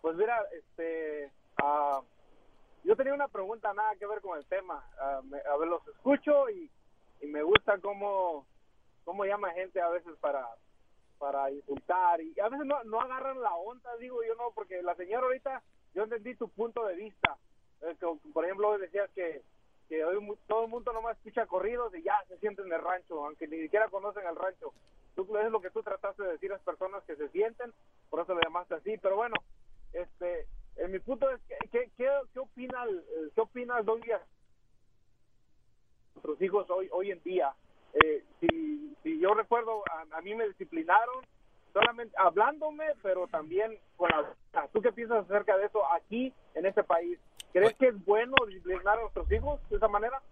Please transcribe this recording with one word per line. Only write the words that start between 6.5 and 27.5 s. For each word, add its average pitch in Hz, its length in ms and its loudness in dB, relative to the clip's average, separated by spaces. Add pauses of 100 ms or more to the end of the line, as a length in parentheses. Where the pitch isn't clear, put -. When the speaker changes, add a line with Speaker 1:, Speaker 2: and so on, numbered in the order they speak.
Speaker 1:
y, 285 200 -10 (520)
y 147 60 -10
me 147 140 -4
gusta 202 360 4
cómo, 196 680 -4 (580)
cómo 196 200 -6
llama 202 280 -2
gente 185 280 -4
a 170 80 2
veces 170 320 -4
para, 139 260 -2 (720)
para 139 320 -2
insultar 143 680 2
y 165 180 -10
a 202 120 2
veces 277 160 -4
no, 277 180 0
no 220 160 0
agarran 262 400 -4
la 214 140 2
onda, 240 340 -8 (100)
digo 247 240 -8
yo, 226 140 0
no, 240 180 -4
porque 185 280 -8
la 180 140 0
señora 208 300 -2
ahorita, 262 360 -2 (320)
yo 202 100 0
entendí 226 320 -6
tu 220 140 -6
punto 226 360 -2
de 185 80 -2
vista. 196 420 -4 (440)
Eh, 160 180 -6
que, 180 80 -4 (260)
por 160 120 2
ejemplo, 202 340 2
decías 190 340 -2
que, 170 300 -4 (460)
que 156 160 0
hoy 185 160 0
mu-, 208 160 -8 (100)
todo 226 200 2
el 226 40 -10
mundo 233 220 -4
nomás 220 240 -4
escucha 214 300 -2
corridos 214 500 0
y 160 80 -10
ya 202 100 2 (140)
se 180 100 -18
sienten 202 280 -4
en 170 80 -2
el 160 60 0
rancho, 170 460 -4
aunque 156 220 -8
ni 160 100 -6
siquiera 202 300 2
conocen 196 360 -6
el 165 120 -4
rancho. 185 360 -4 (440)
Tú, 185 100 -2 (120)
es 220 120 2
lo 220 120 0
que 180 80 -8
tú 220 120 -4
trataste 196 420 -6
de 180 80 -2
decir 180 200 -6
a 196 40 -6
las - 60 -16
personas 190 440 -6
que 156 100 -8
se 143 140 -6
sienten, 226 420 -2 (380)